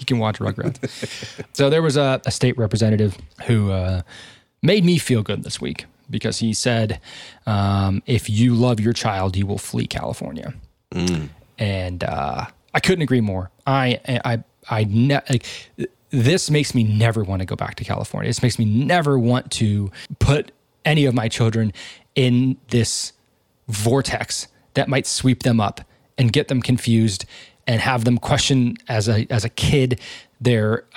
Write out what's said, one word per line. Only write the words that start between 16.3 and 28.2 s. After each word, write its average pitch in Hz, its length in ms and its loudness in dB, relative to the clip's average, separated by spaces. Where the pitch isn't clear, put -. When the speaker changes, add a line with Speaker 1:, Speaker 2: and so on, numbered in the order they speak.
Speaker 1:
makes 147 240 0
me 123 100 2
never 110 400 2
wanna 95 220 -2
go - 100 -6
back - 200 -8
to - 80 -12
California. - 460 -4
This 120 120 -4
makes 123 160 2
me 117 80 2
never 139 540 2
want 123 320 0
to 104 400 0
put - 340 2
any 151 220 4
of 127 80 2
my 113 160 0
children 113 420 2
in 127 420 4
this - 440 0
vortex 117 800 -2
that - 140 0
might 135 180 0
sweep - 380 0
them 117 160 4
up 101 220 -2
and 120 160 2
get 147 140 2
them 127 140 0
confused 113 640 2
and 120 140 2
have 127 240 0
them 120 120 4
question 127 580 2